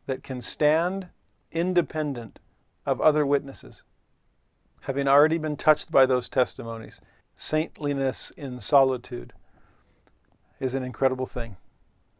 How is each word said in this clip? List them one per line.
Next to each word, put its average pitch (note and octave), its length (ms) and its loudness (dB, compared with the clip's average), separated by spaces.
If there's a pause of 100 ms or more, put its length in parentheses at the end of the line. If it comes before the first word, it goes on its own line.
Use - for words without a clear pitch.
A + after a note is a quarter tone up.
that C3 160 -6
can B2+ 180 -8
stand E3+ 680 0 (440)
independent D#3 840 -2 (480)
of B2+ 140 -2
other D3 260 4
witnesses, C#3 560 -4 (960)
having C#3 260 -2
already D3 300 6
been D3+ 200 -4
touched - 340 2
by C3+ 160 6
those B2+ 240 0
testimonies. A2+ 720 -4 (340)
Saintliness C#3+ 1040 -4
in C3 200 -10
solitude B2 760 0 (1300)
is B2+ 140 -4
an C3 80 -2
incredible B2+ 420 -2
thing, A#2+ 320 -4 (640)